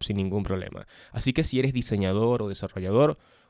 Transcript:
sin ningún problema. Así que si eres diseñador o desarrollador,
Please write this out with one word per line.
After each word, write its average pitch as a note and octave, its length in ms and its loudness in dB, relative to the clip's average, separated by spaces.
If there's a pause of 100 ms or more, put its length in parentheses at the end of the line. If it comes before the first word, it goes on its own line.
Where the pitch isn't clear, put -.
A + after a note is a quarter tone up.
sin G2+ 160 -2
ningún G2 240 0
problema. F#2+ 440 -6 (240)
Así - 220 -2
que D#3 120 2
si B2+ 140 -2
eres C3 140 2
diseñador A2+ 720 0
o G#2+ 60 -4
desarrollador, G2 680 2 (340)